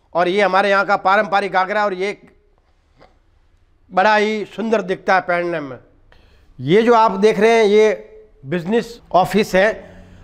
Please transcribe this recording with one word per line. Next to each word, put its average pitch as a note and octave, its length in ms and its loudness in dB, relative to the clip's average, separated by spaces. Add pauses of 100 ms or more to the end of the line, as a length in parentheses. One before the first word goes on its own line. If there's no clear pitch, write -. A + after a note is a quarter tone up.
(140)
और F3 140 0
ये G3 140 0
हमारे F#3+ 280 2
यहाँ G3 160 2
का G3 120 0
पारंपरिक G3 540 0
घाघरा F#3 340 -2
और G3+ 80 -4
ये F#3+ 240 -6 (1700)
बड़ा G3 240 0
ही G#3+ 300 -2
सुंदर A3 360 -4
दिखता F#3 340 -4
है F3+ 60 2
पहनने F3 380 -4
में। C3 180 -12 (840)
ये D#3 220 2
जो A#3+ 120 4
आप A3+ 180 4
देख F#3+ 280 2
रहे A3 120 4
हैं A3+ 140 4
ये G#3+ 220 4 (580)
बिजनेस F3+ 540 -4 (140)
ऑफिस F#3 420 0
है। G3 320 0 (360)